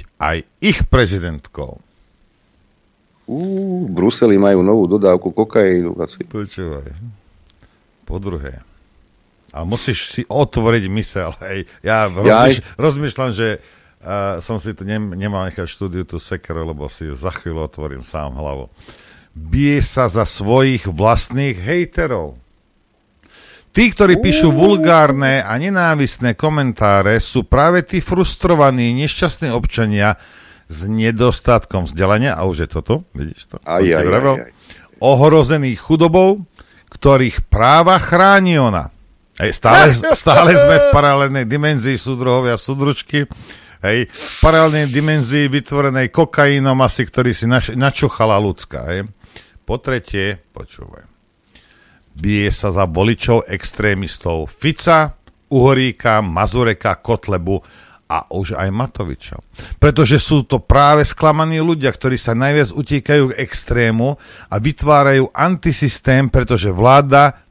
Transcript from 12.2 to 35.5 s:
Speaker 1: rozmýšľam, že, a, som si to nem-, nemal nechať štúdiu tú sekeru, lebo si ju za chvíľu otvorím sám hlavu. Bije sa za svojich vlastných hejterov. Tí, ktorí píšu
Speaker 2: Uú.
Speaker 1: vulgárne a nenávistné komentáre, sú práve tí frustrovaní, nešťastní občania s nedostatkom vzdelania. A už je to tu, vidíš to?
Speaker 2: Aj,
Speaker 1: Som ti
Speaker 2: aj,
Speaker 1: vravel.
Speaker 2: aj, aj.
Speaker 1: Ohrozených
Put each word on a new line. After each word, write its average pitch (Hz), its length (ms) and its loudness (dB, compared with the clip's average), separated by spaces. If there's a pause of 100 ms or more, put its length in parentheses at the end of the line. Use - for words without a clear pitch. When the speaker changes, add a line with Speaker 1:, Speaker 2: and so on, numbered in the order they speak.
Speaker 1:
rozmýšľam, 139 560 -4
že, 107 320 -4 (400)
a, 98 400 -6
som 110 160 -8
si 90 160 -10
to 85 80 -16
nem-, 104 320 -6
nemal 98 320 -6
nechať 87 240 -10
štúdiu 92 320 -8
tú 85 160 -12
sekeru, 82 480 -10
lebo 73 240 -12
si - 160 -16
ju 71 80 -12
za 78 160 -8
chvíľu 80 400 -10
otvorím 69 320 -12
sám 73 320 -12
hlavu. 69 320 -10 (680)
Bije 131 480 0
sa 120 320 -2
za 104 160 0
svojich 127 560 0
vlastných 110 720 -2
hejterov. 120 800 -6 (1400)
Tí, 233 160 4
ktorí 190 320 2
píšu 185 320 4
Speaker 2:
Uú. 139 80 0
Speaker 1:
vulgárne 156 800 4
a 107 160 -4
nenávistné 156 800 -2
komentáre, 110 800 2
sú 117 240 -2
práve 151 400 2
tí 170 240 -4
frustrovaní, 147 880 2
nešťastní 151 560 -4
občania 107 720 -2 (480)
s 80 160 -10
nedostatkom 110 1040 0
vzdelania. 98 480 0
A 85 80 -4
už 92 200 -4
je - 40 -6
to 80 160 -8
tu, 113 100 -2 (220)
vidíš - 320 -12
to? - 160 -18
Speaker 2:
Aj, 85 160 -2
Speaker 1:
Som 95 80 2
ti 80 80 2
Speaker 2:
aj, 76 80 0
Speaker 1:
vravel. 127 320 2
Speaker 2:
aj, - 80 -10
aj. - 80 -20 (480)
Speaker 1:
Ohrozených 139 800 4